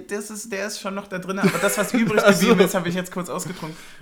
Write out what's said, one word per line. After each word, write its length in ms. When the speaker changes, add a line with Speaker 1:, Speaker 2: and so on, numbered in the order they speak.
Speaker 1:
das 220
ist, 200
der 180
ist 120
schon 140
noch 120
da 120
drin, 200
aber 220
das, 160
was 160
Speaker 2:
<laughs> 0
Speaker 1:
übrig 320
Speaker 2:
Ach 80
so. 140
Speaker 1:
geblieben 200
ist, 80
hab 120
ich 80
jetzt 180
kurz 160
ausgetrunken. 480